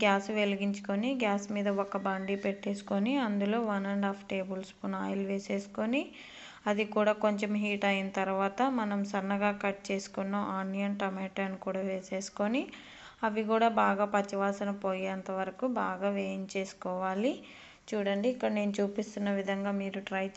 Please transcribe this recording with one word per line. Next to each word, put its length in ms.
గ్యాస్ 340
వెలిగించుకొని, 720
గ్యాస్ 240
మీద 120
ఒక 220
బాండీ 380
పెట్టేసుకొని, 720
అందులో 340
వన్ 240
అండ్ 160
హాఫ్ 120
టేబుల్ 360
స్పూన్ 300
ఆయిల్ 320
వేసేసుకొని, 680
అది 140
కూడా 180
కొంచెం 260
హీట్ 260
అయిన 180
తర్వాత, 420
మనం 220
సన్నగా 380
కట్ 240
చేసుకున్న 540
ఆనియన్, 420
టమాటాను 640
కూడా 240
వేసేసుకొని, 760
అవి 220
కూడా 180
బాగా 340
పచ్చివాసన 540
పోయేంత 440
వరకు 240
బాగా 280
వేయించేసుకోవాలి. 1120
చూడండి, 440
ఇక్కడ 240
నేను 180
చూపిస్తున్న 600
విధంగా 400
మీరు 300
ట్రై 140